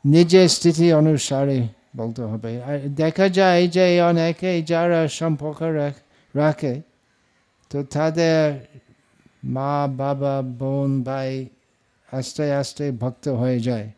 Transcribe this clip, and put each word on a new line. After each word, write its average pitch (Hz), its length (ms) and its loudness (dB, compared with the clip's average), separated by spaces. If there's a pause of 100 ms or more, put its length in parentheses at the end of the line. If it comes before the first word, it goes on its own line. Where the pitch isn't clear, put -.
নিজের 170 440 6
স্থিতি 170 440 2
অনুসারে 139 760 2 (280)
বলতে 113 260 -8
হবে। 113 400 -8
আর 143 160 -8
দেখা 156 500 0
যায় 180 400 4
যে 175 340 4
অনেকে 170 600 0
যারা 165 460 0
সম্পর্ক 151 540 -4
রাখ-, 147 760 -6
রাখে, 147 440 -2 (880)
তো 143 120 -6
তাদের 156 840 0 (760)
মা 139 420 -2
বাবা 135 560 -4
বোন 135 600 -2
ভাই 131 440 -6 (640)
আস্তে 143 400 -4
আস্তে 143 400 -4
ভক্ত 123 360 -6
হয়ে 123 320 0
যায়। 113 380 -4